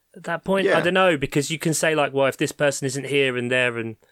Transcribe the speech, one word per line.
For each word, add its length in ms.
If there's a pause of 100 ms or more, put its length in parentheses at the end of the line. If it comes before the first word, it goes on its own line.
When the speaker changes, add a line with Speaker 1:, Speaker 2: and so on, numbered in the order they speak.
(160)
Speaker 1:
at 80
that 200
point. 220
Speaker 2:
Yeah. 120
Speaker 1:
I 40
don't 120
know, 220
because 340
you 80
can 160
say, 220
like, 160
well, 140
if 100
this 160
person 340
isn't 200
here 300
and 140
there 280
and 180 (160)